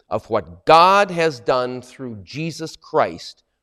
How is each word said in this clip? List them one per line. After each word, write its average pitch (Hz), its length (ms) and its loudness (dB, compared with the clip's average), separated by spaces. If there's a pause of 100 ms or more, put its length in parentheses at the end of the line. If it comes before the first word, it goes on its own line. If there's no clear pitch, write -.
of 110 200 -8
what 87 360 -8
God 185 460 6
has 165 280 -4
done 127 420 -4
through 120 420 -16
Jesus 156 520 -12
Christ - 680 -4 (200)